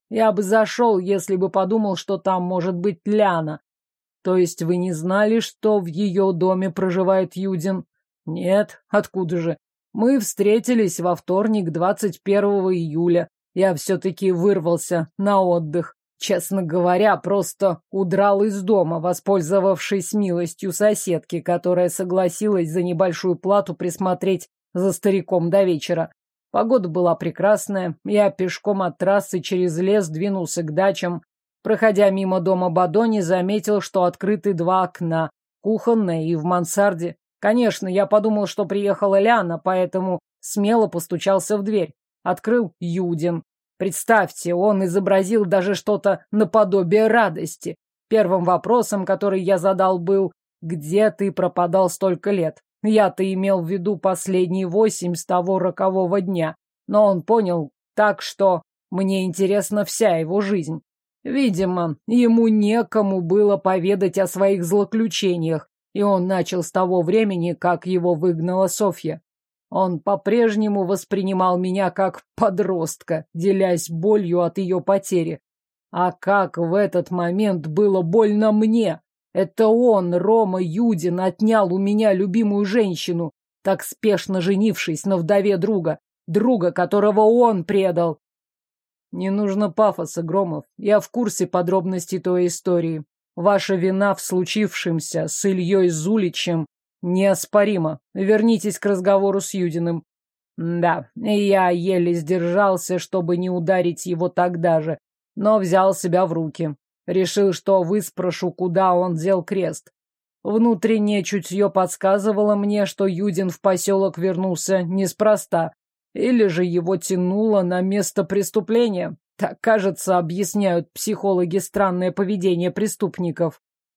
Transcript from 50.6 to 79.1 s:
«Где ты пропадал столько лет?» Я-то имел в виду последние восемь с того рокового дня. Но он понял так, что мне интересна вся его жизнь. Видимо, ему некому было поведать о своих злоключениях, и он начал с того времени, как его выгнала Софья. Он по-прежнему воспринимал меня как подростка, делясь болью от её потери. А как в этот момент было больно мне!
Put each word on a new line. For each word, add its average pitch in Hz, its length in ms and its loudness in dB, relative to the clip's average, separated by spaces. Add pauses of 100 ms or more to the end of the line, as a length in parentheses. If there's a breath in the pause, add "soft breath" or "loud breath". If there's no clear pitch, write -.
«Где 165 480 0
ты 202 220 -4
пропадал 180 580 0
столько 190 400 -2
лет?» 170 300 -2 (220)
Я-то 196 500 2
имел 190 300 0
в 160 60 -6
виду 190 280 -4
последние 185 720 -2
восемь 180 480 0
с 160 100 -10
того 180 340 0
рокового 185 640 -2
дня. 170 340 -4 (320)
Но 208 200 4
он 190 160 0
понял 180 480 0 (260)
так, 208 260 2
что 185 400 0 (280)
мне 190 340 -2
интересна 196 600 0
вся 196 340 0
его 165 220 -2
жизнь. 170 420 -4 (420)
Видимо, 180 720 -2 (100)
ему 233 400 4
некому 214 760 2
было 196 360 4
поведать 190 640 0
о 175 100 2
своих 196 360 0
злоключениях, 180 1040 -2 (240)
и 202 100 -2
он 190 260 2
начал 180 340 -2
с - 80 -10
того 185 320 2
времени, 180 520 0
как 180 320 -2
его 175 280 2
выгнала 175 540 0
Софья. 170 520 -4 (480)
Он 180 300 -2
по-прежнему 202 840 0
воспринимал 185 760 0
меня 185 320 -2
как 190 320 -4 (140)
подростка, 175 880 -2 (100)
делясь 180 560 0
болью 175 520 0
от 170 160 -2
её 185 220 -2
потери. 180 600 -2 (500)
А 180 220 0
как 196 440 -2
в 170 180 -2
этот 190 360 0
момент 175 560 -2
было 190 360 2
больно 214 500 2
мне! 220 480 2 (340)